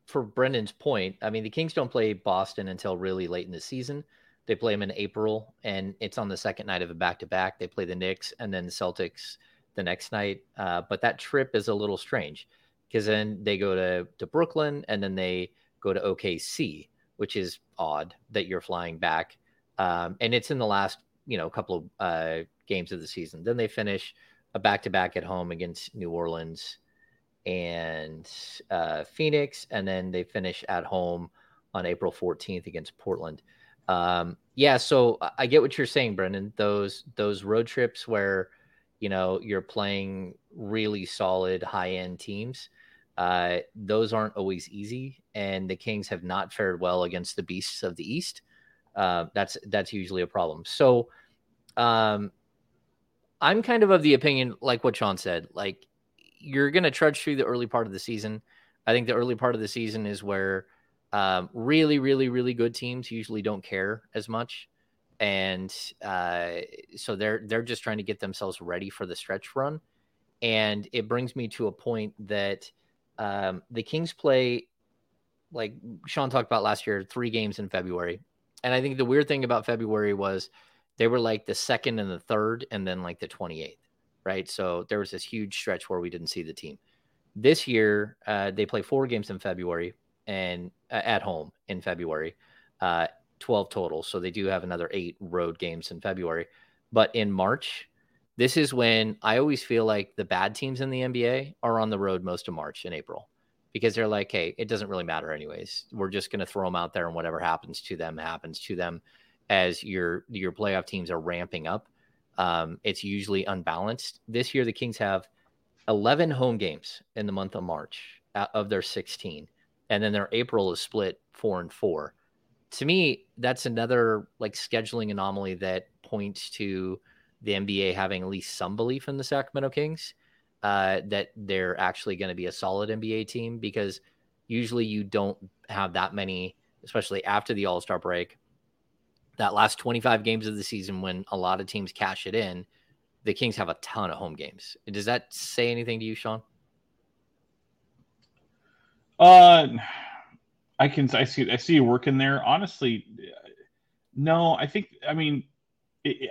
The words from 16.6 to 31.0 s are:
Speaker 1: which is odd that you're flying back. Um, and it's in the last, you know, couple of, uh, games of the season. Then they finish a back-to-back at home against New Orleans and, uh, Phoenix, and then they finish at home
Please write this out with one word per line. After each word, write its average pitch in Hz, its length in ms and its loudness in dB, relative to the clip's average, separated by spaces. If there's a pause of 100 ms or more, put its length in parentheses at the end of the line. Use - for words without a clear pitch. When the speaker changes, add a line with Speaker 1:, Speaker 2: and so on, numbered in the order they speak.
Speaker 1:
which - 200 -4
is 92 220 -4 (180)
odd 78 380 -4 (160)
that 104 160 -2
you're 92 140 -4
flying 85 380 -6
back. 82 380 0 (420)
Um, 87 420 0
and 117 120 2
it's 120 180 -2
in 143 80 -2
the 117 80 0
last, 98 320 0 (280)
you 113 100 -4
know, 82 140 -4
couple 92 260 -4
of, 80 80 -6 (160)
uh, 82 440 -2 (220)
games 92 260 -4
of 90 80 -8
the 78 60 -14
season. 82 360 -12
Then 117 140 0
they 117 120 0
finish 101 460 -6 (400)
a 113 40 -4
back-to-back 95 580 2
at 87 80 -4
home 90 260 -6
against 85 440 -10
New 90 160 -8
Orleans 82 680 -6 (680)
and, 82 840 -6 (400)
uh, 80 340 -2
Phoenix, 147 640 0
and 98 180 -2
then 92 220 -2
they 90 140 -2
finish 92 440 -6
at 87 160 -2
home 87 460 -2 (440)